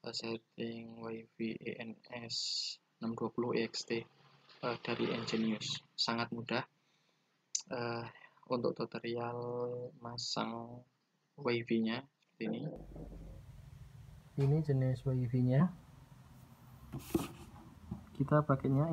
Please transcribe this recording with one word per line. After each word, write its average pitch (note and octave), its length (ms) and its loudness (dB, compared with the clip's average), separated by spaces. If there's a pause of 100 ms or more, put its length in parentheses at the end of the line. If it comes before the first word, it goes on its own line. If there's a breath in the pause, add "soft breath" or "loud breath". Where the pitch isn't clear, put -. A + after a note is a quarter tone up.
eh, A#2 80 -6
setting A2+ 880 -6
WiFi A2+ 560 -4
E A#2 240 -6
N A2+ 160 -10 (240)
S A#2 160 -6 (640)
enam A2+ 160 -2
dua A#2 160 -2
puluh A#2+ 240 0
E A2+ 80 2
X - 160 -6
T, A#2 160 -2
eh, - 800 -6
dari A#2 320 0
Engenius. A2 720 0 (160)
Sangat A#2 320 2
mudah. A#2 320 -2 (1040)
Eh, A#2 380 -2 (420 loud breath)
untuk A#2+ 320 0
tutorial A#2 560 -4 (640)
masang A#2 880 -6 (480)
WiFi-nya A#2 640 2
seperti - 480 -12
ini. - 160 -2 (1800)
Ini C#3+ 240 6
jenis C3 400 4
WiFi-nya. B2+ 640 6 (2500)
Kita D3+ 240 6
pakainya C3+ 460 6